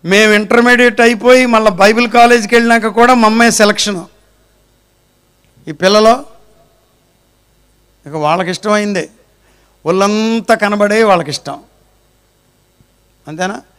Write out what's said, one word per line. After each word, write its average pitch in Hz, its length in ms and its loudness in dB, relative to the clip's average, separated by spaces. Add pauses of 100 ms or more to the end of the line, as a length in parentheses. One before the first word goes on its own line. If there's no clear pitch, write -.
మేము 208 280 2
intermediate 240 680 2
అయిపోయి 240 440 2
మళ్ళీ 220 260 2
బైబిల్ 214 360 0
కాలేజీకి 240 480 2
వెళ్ళినాక 233 320 0
కూడా 233 260 2
మా 233 120 2
అమ్మాయి 226 260 2
selection. 208 520 -2 (1600)
ఈ 156 40 -14
పిల్లలో 220 540 0 (1800)
ఇక 143 80 -16
వాళ్ళకి 160 360 -4
ఇష్టమైందే, 208 600 -4 (760)
ఒళ్ళంతా 214 680 -2
కనబడే 208 480 -2
వాళ్ళకి 170 260 0
ఇష్టం. - 300 -12 (1700)
అంతేనా? 180 340 -10 (180)